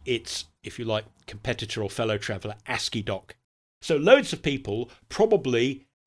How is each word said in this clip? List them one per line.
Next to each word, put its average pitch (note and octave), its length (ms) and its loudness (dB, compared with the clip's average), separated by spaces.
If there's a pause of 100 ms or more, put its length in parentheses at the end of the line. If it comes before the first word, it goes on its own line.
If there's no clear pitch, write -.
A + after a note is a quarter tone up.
its, - 420 -4 (160)
if - 160 -12
you B2 60 -6
like, G#2+ 220 -2 (220)
competitor A2+ 540 -6
or - 80 -2
fellow A2 280 0
traveller, G#2 380 -6 (120)
ascii A2+ 380 -2
doc. - 320 -6 (440)
So E3 140 0
loads G#3 380 6
of - 80 -10
people A#2+ 500 -4 (160)
probably C3+ 800 2 (220)